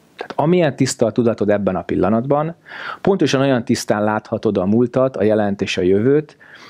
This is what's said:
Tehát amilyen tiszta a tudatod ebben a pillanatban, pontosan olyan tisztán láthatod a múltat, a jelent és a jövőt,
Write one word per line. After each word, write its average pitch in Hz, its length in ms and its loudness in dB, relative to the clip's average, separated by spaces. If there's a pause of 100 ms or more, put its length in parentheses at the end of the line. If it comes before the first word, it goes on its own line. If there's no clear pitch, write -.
(200)
Tehát - 160 -14
amilyen 156 400 2
tiszta 127 300 0
a 104 60 0
tudatod 110 380 0
ebben 98 260 0
a 85 60 -4
pillanatban, 120 720 0 (460)
pontosan 165 400 2
olyan 135 240 2
tisztán 107 400 -2
láthatod 107 540 -2
a 90 80 0
múltat, 123 500 0
a 92 60 -2
jelent 104 400 0
és - 140 -4
a - 40 -2
jövőt, 117 560 2 (340)